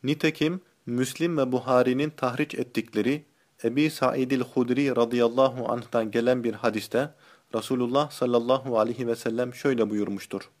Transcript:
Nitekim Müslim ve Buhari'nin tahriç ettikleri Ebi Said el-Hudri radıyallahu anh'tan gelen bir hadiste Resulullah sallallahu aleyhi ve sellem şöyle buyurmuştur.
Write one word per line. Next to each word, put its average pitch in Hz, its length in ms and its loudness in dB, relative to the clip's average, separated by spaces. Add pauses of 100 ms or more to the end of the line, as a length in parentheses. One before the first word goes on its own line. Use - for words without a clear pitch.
Nitekim 156 560 0 (260)
Müslim 131 520 -2
ve 127 140 2
Buhari'nin 127 580 2
tahriç 143 440 -4
ettikleri 123 720 -2 (400)
Ebi 139 260 2
Said 131 400 0
el-Hudri 127 680 0
radıyallahu 120 760 2
anh'tan 117 380 -2
gelen 117 340 2
bir 113 100 -2
hadiste 117 600 -2 (400)
Resulullah 127 560 0
sallallahu 123 680 0
aleyhi 117 280 0
ve 117 100 0
sellem 120 380 -4
şöyle 117 360 0
buyurmuştur. 101 600 -4 (100)